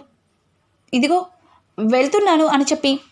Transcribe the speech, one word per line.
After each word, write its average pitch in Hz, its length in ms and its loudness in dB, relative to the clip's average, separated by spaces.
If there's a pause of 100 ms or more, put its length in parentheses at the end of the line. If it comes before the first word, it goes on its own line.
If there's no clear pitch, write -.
(920)
ఇదిగో 320 320 0 (540)
వెళ్తున్నాను" 302 640 0
అని 285 180 0
చెప్పి 277 360 -2 (120)